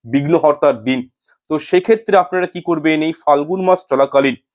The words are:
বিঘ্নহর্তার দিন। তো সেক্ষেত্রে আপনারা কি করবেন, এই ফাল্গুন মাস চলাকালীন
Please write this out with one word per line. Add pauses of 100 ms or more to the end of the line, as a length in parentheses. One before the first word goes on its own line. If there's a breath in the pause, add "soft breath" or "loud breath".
বিঘ্নহর্তার
দিন। (400)
তো
সেক্ষেত্রে
আপনারা
কি
করবেন,
এই
ফাল্গুন
মাস
চলাকালীন (200)